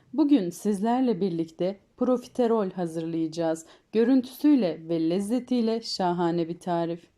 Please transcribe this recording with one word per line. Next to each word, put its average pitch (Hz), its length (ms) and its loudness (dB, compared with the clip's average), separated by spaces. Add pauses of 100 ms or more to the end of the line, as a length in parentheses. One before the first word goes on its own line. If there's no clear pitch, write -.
(140)
Bugün 269 360 4
sizlerle 220 720 0
birlikte 180 580 -4 (180)
profiterol 240 760 0
hazırlayacağız. 165 960 -4 (260)
Görüntüsüyle 233 960 2
ve 165 200 2
lezzetiyle 226 720 0
şahane 175 680 0
bir 170 100 -8
tarif. 170 580 -4